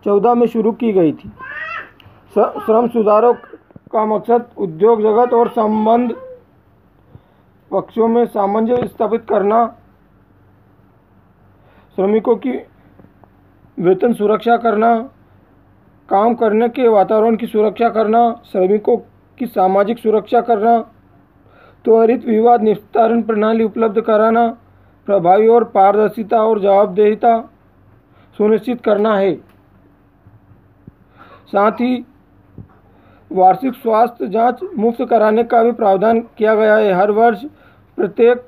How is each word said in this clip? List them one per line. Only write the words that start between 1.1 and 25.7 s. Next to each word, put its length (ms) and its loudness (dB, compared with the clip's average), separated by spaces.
थी। 200 -14
स-, 0 -
श्रम 500 0
सुधारों 460 2
का 140 -2
मकसद 400 -2
उद्योग 440 0
जगत 320 2
और 140 2
संबंध 680 -2
पक्षों 360 -2
में 180 0
सामंजस्य 640 -2
स्थापित 420 -4
करना, 460 0
श्रमिकों 400 0
की 240 -8
वेतन 340 0
सुरक्षा 440 -2
करना, 520 -2
काम 240 0
करने 360 -2
के 180 -2
वातावरण 480 2
की 120 -8
सुरक्षा 420 -2
करना, 520 0
श्रमिकों 460 0
की 80 -6
सामाजिक 520 0
सुरक्षा 440 -2
करना, 500 0
त्वरित 400 2
विवाद 360 2
निस्तारण 600 0
प्रणाली 420 -2
उपलब्ध 380 -2
कराना, 560 0
प्रभावी 420 2
और 160 4
पारदर्शिता 800 0